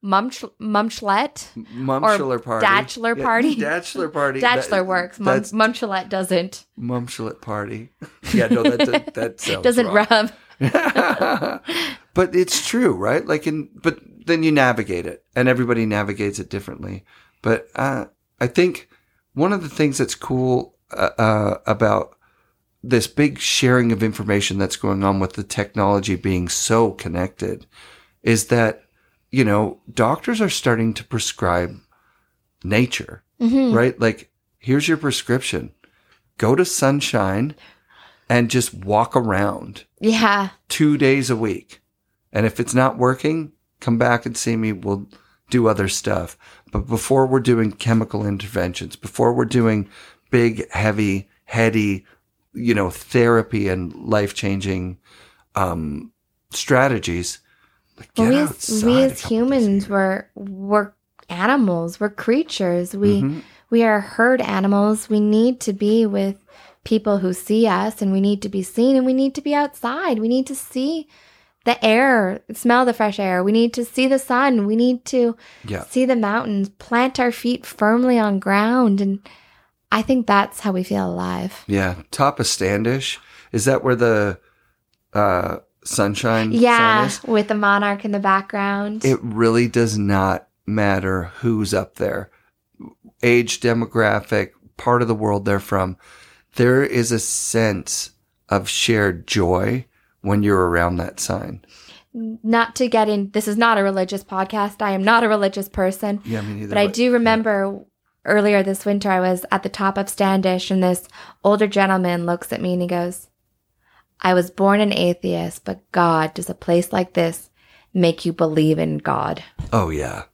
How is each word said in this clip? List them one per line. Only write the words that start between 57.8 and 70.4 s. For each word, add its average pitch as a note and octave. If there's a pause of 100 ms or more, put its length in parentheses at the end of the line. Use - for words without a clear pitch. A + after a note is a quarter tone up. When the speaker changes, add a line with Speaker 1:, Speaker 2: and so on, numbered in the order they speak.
Speaker 2:
like, -
Speaker 1:
Well, A3+
Speaker 2:
get B3
Speaker 1:
we D4
as, D4
Speaker 2:
outside G#3+
Speaker 1:
we A#3+
Speaker 2:
a C4
Speaker 1:
as C4
Speaker 2:
couple -
days -
a -
Speaker 1:
humans A3+
Speaker 2:
year." -
Speaker 1:
were, F#3+
we're G3+ (380)
animals. F3+
We're G#3
creatures. G3+
We, G3+
Speaker 2:
Mm-hmm. C#3+ (300)
Speaker 1:
we A#3
are G#3+
herd A#3+
animals. G3+
We G#3+
need A3
to G#3
be G#3+
with G3 (480)
people G#3+
who F#3
see G#3+
us, G3+
and G3
we F#3+
need G3+
to G3
be G3
seen, B3
and B3+
we C4
need C4+
to D4
be D4
outside. C#4+
We A3
need C4